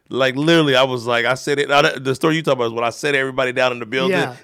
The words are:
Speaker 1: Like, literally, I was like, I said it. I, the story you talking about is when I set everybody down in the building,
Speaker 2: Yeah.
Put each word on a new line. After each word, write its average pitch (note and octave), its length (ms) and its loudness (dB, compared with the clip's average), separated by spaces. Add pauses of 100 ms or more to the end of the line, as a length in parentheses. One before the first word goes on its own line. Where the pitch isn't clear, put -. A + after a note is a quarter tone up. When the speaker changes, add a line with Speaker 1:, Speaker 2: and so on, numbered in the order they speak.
(120)
Speaker 1:
Like, B2+ 240 0
literally, D3+ 400 4
I B2+ 80 6
was B2+ 220 -2
like, A#2 200 0
I B2+ 100 2
said C#3 240 -2
it. C#3 100 -2
I, D3 300 2
the C3 160 -4
story D#3+ 220 0
you E3 40 -4
talking D3 180 0
about A#2+ 80 0
is A#2 60 -6
when A#2 100 -2
I A#2 60 0
set C#3+ 240 -4
everybody C3+ 380 -2
down B2+ 220 0
in A#2+ 60 -8
the A#2 60 -10
building, C3 320 -2
Speaker 2:
Yeah. C3+ 260 -4